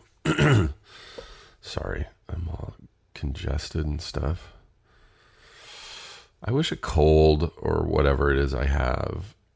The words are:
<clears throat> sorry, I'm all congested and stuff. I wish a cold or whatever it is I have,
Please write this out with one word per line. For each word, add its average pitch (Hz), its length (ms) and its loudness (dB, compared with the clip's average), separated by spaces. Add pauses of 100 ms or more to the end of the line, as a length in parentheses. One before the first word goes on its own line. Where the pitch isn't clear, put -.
(240)
<clears throat> 135 460 2 (920)
sorry, - 460 -8 (240)
I'm 82 180 -8
all - 280 -10 (380)
congested 73 720 -4
and 73 140 -4
stuff. - 540 -6 (1900)
I 104 100 -6
wish 151 200 0
a - 60 -6
cold 78 800 4
or 80 260 0
whatever 71 480 2
it 67 60 2
is 69 160 0
I 65 140 -2
have, 69 680 -2 (200)